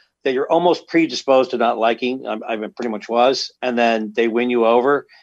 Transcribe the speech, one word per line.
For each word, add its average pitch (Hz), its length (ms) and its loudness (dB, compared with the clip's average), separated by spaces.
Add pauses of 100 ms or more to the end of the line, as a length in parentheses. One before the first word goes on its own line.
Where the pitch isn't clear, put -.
(220)
that 139 100 -2
you're 135 160 -2
almost 170 380 2
predisposed 131 640 2
to 123 80 -4
not 117 200 0
liking. 120 500 -2
I, 110 180 -6
I 117 100 -4
pretty 107 340 -8
much 104 180 -8
was. 123 420 0 (100)
And 123 160 -4
then 113 380 0
they 117 140 2
win 120 200 0
you 120 160 2
over. 123 440 2 (140)